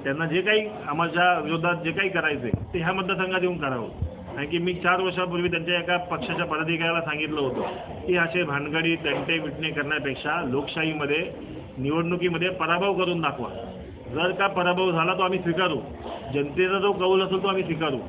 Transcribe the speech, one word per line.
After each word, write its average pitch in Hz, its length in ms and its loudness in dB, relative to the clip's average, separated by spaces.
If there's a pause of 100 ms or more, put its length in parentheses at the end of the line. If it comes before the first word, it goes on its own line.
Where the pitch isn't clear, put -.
त्यांना 147 220 0
जे 165 160 2
काही 214 260 2 (200)
आमच्या 170 520 4
विरोधात 165 440 0
जे 160 80 0
काही 190 180 0
करायचंय 151 400 0 (240)
ते 180 60 0
ह्या 170 140 0
मतदारसंघात 185 480 0
येऊन 180 160 0
करावं. 127 300 -2 (480)
कारण 143 140 -4
की 170 80 0
मी 175 160 0
चार 180 280 2
वर्षापूर्वी 175 480 0
त्यांच्या 170 300 0
एका 175 180 2
पक्षाच्या 165 480 -2
पदाधिकाऱ्याला 165 560 0
सांगितलं 151 400 -2
होतं 135 200 0 (460)
की 180 100 4
असे 175 260 2
भानगडी 151 520 0
तंटे 160 440 0
विटणे 151 300 -4
करण्यापेक्षा 147 760 -2
लोकशाहीमध्ये 151 880 0 (460)
निवडणुकीमध्ये 165 720 0
पराभव 180 440 2
करून 180 280 2
दाखवा. 131 280 -2 (640)
जर 175 180 2
का 196 160 2
पराभव 180 440 4
झाला 165 220 4
तो 180 80 0
आम्ही 185 180 2
स्वीकारू, 170 380 2 (560)
जनतेचा 151 460 2
जो 202 120 4
कौल 185 300 4
असेल 185 220 0
तो 202 40 2
आम्ही 190 160 2
स्वीकारू 151 340 -2 (120)